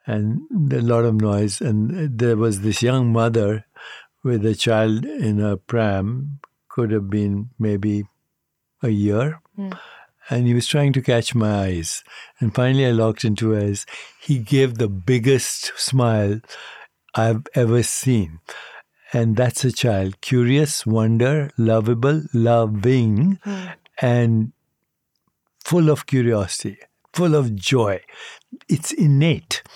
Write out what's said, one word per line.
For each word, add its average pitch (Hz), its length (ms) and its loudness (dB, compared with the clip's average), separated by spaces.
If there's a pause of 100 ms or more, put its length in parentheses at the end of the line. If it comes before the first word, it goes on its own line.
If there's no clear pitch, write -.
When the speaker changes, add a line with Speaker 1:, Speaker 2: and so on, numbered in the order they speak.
Speaker 1:
and 110 340 -2 (320)
a 127 80 0
lot 117 240 2
of 113 100 2
noise. 104 460 0
And 131 580 -2
there 120 180 2
was 107 240 0
this 104 200 -2
young 123 320 2
mother 113 520 0 (580)
with 117 220 0
a 110 80 2
child 110 500 0
in 170 380 -2
a 104 160 0
pram, 117 840 -4 (300)
could 113 220 -2
have 101 180 -2
been 104 480 -2
maybe 104 460 -2 (800)
a 131 60 0
year. 110 520 0 (160)
Speaker 2:
Mm. 190 200 -10 (520)
Speaker 1:
And 120 160 0
he 120 80 4
was 120 140 0
trying 143 260 2
to 131 80 0
catch 120 320 0
my 107 320 0
eyes. 87 380 -6 (360)
And 113 140 -2
finally 131 320 2
I 123 60 2
looked 110 340 0
into 110 240 0
his 107 140 0
eyes. 101 220 -4 (360)
He 143 160 -2
gave 127 400 0
the 117 100 0
biggest 117 880 0
smile 110 640 0 (760)
I've 113 400 0
ever 120 260 2
seen. 101 600 -2 (680)
And 113 240 2
that's 123 300 0
a 123 60 0
child, 98 500 -2
curious, 131 640 2
wonder, 113 720 2
lovable, 117 640 2 (100)
loving, 117 1120 2
Speaker 2:
Mm. 185 300 -10 (280)
Speaker 1:
and 117 500 2 (1120)
full 160 240 2
of 143 160 0
curiosity, 110 720 -2 (340)
full 170 240 0
of 123 200 0
joy. 101 460 0 (640)
It's - 260 -2
innate. 151 680 0 (120)